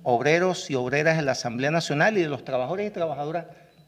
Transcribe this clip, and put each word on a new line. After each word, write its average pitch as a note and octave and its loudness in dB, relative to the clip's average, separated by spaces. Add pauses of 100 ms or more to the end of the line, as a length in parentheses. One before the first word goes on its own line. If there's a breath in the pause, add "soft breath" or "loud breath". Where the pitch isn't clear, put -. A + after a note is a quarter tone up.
obreros D#3+ 2
y C3+ -2
obreras D3 2
de D#3 0
la C3+ 0
Asamblea B2 -2
Nacional E3 2
y F#3 2
de D#3+ 0
los C#3+ -6
trabajadores C#3 -4
y G#3 -6
trabajadoras E3 -4 (400 loud breath)